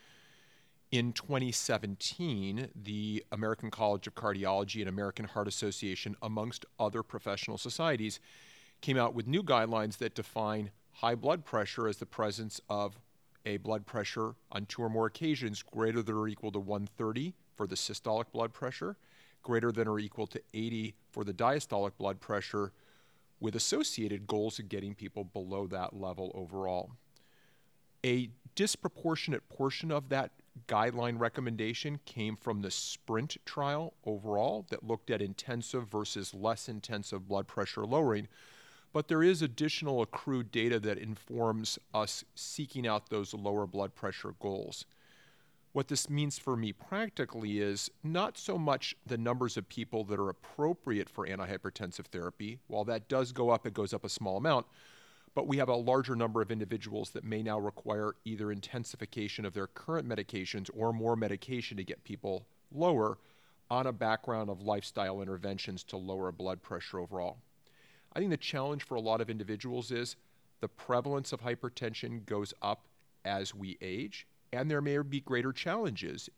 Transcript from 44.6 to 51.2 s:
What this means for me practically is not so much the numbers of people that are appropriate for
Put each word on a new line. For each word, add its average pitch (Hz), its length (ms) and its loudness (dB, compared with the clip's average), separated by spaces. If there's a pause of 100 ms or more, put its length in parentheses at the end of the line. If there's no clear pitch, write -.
What 139 160 0
this - 220 0
means 147 280 2
for 131 160 0
me 113 200 0
practically 117 880 -2
is 101 300 0 (140)
not 175 320 0
so 190 220 -2
much 147 360 2 (120)
the 123 100 0
numbers 120 400 2
of 98 140 -2
people 110 340 -2
that 101 160 0
are 101 80 2
appropriate 143 800 0
for - 180 -4